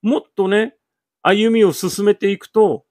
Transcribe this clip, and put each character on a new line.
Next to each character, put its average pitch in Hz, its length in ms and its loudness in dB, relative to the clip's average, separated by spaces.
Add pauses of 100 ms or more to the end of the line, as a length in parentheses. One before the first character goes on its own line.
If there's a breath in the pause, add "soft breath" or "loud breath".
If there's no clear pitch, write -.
も 247 180 -2
っ - 40 -8 (120)
と 190 140 -2
ね、 208 260 -2 (480)
歩 214 320 2
み 226 100 4
を 175 80 2
進 196 340 -6
め 202 80 2
て 196 180 -4
い 190 60 -6
く - 80 -20
と 202 440 0